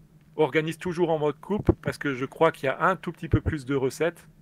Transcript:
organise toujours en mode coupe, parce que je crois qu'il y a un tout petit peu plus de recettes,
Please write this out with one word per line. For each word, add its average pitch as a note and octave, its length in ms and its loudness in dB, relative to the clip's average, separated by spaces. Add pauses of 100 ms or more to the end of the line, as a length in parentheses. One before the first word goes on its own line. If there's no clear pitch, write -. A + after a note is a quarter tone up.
(360)
organise D#3 420 0
toujours F3 320 0
en D#3+ 80 2
mode D3 220 0
coupe, - 320 2 (100)
parce C#3+ 160 -6
que C#3+ 160 -4
je B2+ 120 -4
crois D#3+ 260 2
qu'il - 160 -6
y - 20 2
a C#3 160 -2
un F#3 100 2
tout - 160 -10
petit D#3+ 180 -12
peu D3+ 120 2
plus D3 240 -4
de C3+ 80 -2
recettes, C#3+ 540 -2 (140)